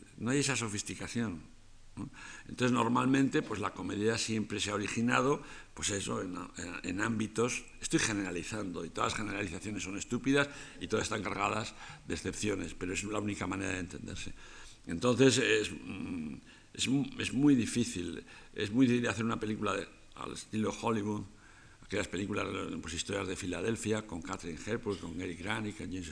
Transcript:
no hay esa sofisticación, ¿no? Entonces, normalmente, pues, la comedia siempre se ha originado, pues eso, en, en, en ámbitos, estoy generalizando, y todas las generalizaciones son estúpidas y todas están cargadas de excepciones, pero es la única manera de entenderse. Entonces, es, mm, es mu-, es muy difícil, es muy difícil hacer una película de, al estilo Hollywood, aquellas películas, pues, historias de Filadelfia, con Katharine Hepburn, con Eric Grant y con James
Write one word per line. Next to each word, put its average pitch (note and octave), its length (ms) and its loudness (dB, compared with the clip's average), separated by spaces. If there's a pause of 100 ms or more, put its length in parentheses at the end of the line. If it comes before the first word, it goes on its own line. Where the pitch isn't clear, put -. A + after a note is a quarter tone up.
(160)
no A2+ 160 -2
hay C#3+ 80 4
esa C3+ 160 2
sofisticación, G2+ 880 -2 (540)
¿no? - 120 -6 (380)
Entonces, B2 240 2
normalmente, B2+ 720 4
pues, A2+ 180 -4
la G2+ 140 -2
comedia G2+ 440 0
siempre G#2+ 440 -2
se G2+ 100 0
ha G#2 40 2
originado, B2 680 2 (300)
pues - 160 -2
eso, G#2 320 -2
en, F2+ 160 -6 (180)
en, F2 280 -8
en F#2 180 -2
ámbitos, A2+ 640 0 (160)
estoy - 180 2
generalizando, F#2 840 -2
y E2 60 -8
todas A2+ 200 2
las A#2 80 -2
generalizaciones G2 640 -4
son F#2+ 140 -4
estúpidas C3+ 500 2 (320)
y F2+ 80 -4
todas - 160 2
están G#2+ 180 -2
cargadas G#2 540 0 (320)
de - 60 -2
excepciones, F#2 640 -2
pero F2+ 180 -4
es G#2 100 -2
la G#2+ 160 -2
única G#2 260 -2
manera F#2+ 280 -2
de F#2 60 -2
entenderse. F2+ 520 -6 (560)
Entonces, A#2+ 500 6
es, G#2+ 340 4
mm, D#2 640 -6 (380)
es - 140 -2
mu-, C3 220 4 (100)
es G#2 140 -2
muy C#3+ 220 8
difícil, G2+ 680 0 (300)
es G#2 180 -2
muy B2+ 160 8
difícil A#2+ 200 4
hacer A2 180 2
una A2+ 140 0
película G#2 340 0
de, G2 140 -2 (280)
al - 180 -8
estilo G#2+ 480 -2
Hollywood, G#2+ 420 0 (600)
aquellas G2+ 240 -2
películas, G2 400 -2 (340)
pues, D#2+ 120 -8
historias G2 340 -2
de F#2 80 -2
Filadelfia, G#2 720 0
con E2 140 -6
Katharine F2+ 440 -6
Hepburn, G#2 320 -2
con F2 240 -6
Eric F2 180 -6
Grant G#2+ 280 -4
y G2+ 60 -6
con - 140 -8
James F2+ 240 -6